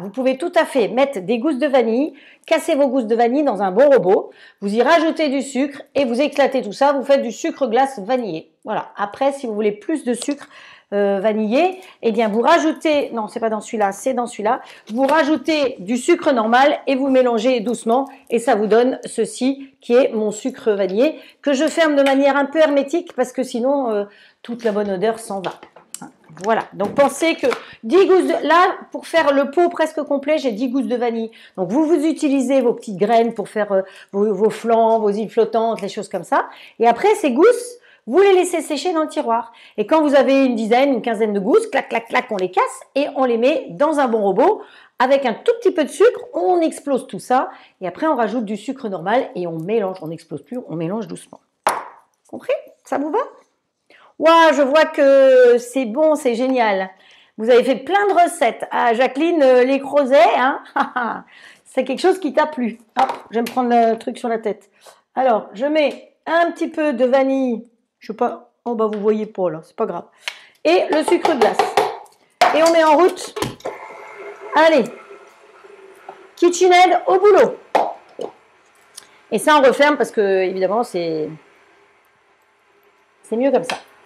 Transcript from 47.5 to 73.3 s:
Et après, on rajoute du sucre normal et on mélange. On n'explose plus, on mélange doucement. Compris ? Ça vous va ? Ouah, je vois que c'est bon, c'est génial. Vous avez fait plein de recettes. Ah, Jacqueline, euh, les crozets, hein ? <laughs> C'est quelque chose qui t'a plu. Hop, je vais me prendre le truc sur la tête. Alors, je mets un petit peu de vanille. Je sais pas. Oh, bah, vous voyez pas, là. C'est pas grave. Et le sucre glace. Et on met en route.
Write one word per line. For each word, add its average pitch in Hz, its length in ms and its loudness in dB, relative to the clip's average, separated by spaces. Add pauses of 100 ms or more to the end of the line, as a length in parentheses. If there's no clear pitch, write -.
Et 185 60 -6
après, 175 180 -6
on 311 100 0
rajoute 226 300 -2
du 202 120 -8
sucre 247 320 -10
normal 190 440 -2
et 175 140 -6
on 165 100 -8
mélange. 190 460 -4
On 156 60 -12
n'explose 160 340 -14
plus, 247 240 -12
on 160 80 -12
mélange 175 320 -6
doucement. - 320 -18 (880)
Compris ? 254 260 -8 (300)
Ça 269 160 -6
vous 294 100 -6
va ? 359 100 -2 (1000)
Ouah, 320 340 6
je 269 80 2
vois 294 240 4
que 269 720 6
c'est 254 280 -4
bon, 302 280 0
c'est 269 220 -2
génial. 220 560 0 (480)
Vous 220 100 0
avez 247 140 6
fait 269 120 0
plein 392 320 -2
de 370 60 2
recettes. 311 560 0
Ah, 240 240 0
Jacqueline, 277 480 0
euh, 254 220 6
les 269 160 2
crozets, 285 580 2
hein ? 269 240 0 (140)
<laughs> 226 500 -4 (400)
C'est - 180 -2
quelque 269 160 -6
chose 370 200 2
qui 294 140 -6
t'a 302 120 2
plu. 247 320 -6 (200)
Hop, 254 140 2 (200)
je 202 40 -6
vais 233 60 0
me 233 60 -4
prendre 247 220 -2
le 226 280 2
truc 233 220 -10
sur 240 100 -6
la 226 80 -2
tête. 214 320 -8 (460)
Alors, 240 380 0
je 220 120 -6
mets 302 480 -2 (140)
un 330 240 0
petit 330 180 -6
peu 302 240 -2
de 233 100 -2
vanille. 269 640 0 (320)
Je - 80 -20
sais 220 100 -10
pas. - 340 -6 (140)
Oh, 240 100 -6
bah, 220 100 -2
vous 214 140 -4
voyez 214 260 0
pas, 190 240 -4
là. 160 140 -10
C'est - 120 -20
pas 220 120 -4
grave. 175 180 -10 (580)
Et 349 280 2
le 302 120 0
sucre 339 340 0
glace. 214 200 2 (1000)
Et 311 80 4
on 330 80 6
met 330 120 4
en 302 140 6
route. - 380 2 (1200)